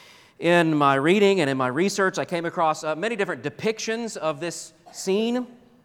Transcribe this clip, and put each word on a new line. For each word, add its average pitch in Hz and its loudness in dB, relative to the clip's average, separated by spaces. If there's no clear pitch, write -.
in 165 4
my 139 4
reading 190 4
and 139 2
in 131 0
my 131 0
research, 190 0
I 147 -4
came 170 -4
across, 165 0
uh, 156 -2
many 214 -4
different 175 -4
depictions 220 -6
of 156 -4
this 170 -10
scene. 226 -2